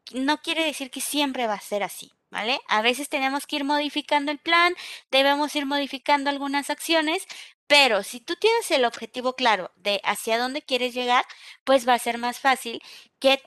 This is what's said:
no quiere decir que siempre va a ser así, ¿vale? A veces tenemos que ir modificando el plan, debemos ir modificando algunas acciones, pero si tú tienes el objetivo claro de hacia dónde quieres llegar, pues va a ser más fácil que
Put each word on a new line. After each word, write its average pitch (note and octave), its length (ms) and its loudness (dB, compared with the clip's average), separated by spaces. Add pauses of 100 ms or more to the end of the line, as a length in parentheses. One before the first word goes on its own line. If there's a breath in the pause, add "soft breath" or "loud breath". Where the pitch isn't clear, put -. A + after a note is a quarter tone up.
(120)
no C4+ 260 0
quiere E4 260 -2
decir C#4 260 -6
que C4+ 100 -12
siempre C4+ 460 -2
va G#3+ 80 0
a G3 60 -8
ser G3+ 240 -4
así, - 260 -10 (200)
¿vale? G3+ 360 -4
A G#3+ 160 0
veces B3 260 0
tenemos C4+ 380 -2
que D4+ 100 -6
ir C#4+ 80 -2
modificando D4 680 -2
el C#4+ 60 -6
plan, E4+ 360 2 (380 loud breath)
debemos C#4 420 2
ir D4 120 -2
modificando C#4+ 640 -2
algunas C#4 380 -4
acciones, D#4+ 600 0 (400 loud breath)
pero C4 340 6
si B3 160 -10
tú - 160 -6
tienes A4+ 380 2
el C4 120 4
objetivo B3 500 -4
claro G#3+ 420 2
de G3+ 260 -2
hacia A3 360 -2
dónde C4 240 -4
quieres B3 320 -2
llegar, B3 300 2 (380 loud breath)
pues C4+ 240 4
va B3 80 6
a A#3 60 4
ser A#3 180 -4
más A#3+ 220 -6
fácil B3 420 0 (380 loud breath)
que C4+ 260 4